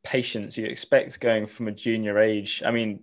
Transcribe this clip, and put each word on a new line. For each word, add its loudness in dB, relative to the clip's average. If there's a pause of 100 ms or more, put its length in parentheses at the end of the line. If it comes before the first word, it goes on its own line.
patience -4
you -6
expect 0
going 2
from -8
a -4
junior 0
age. 2
I 0
mean, -2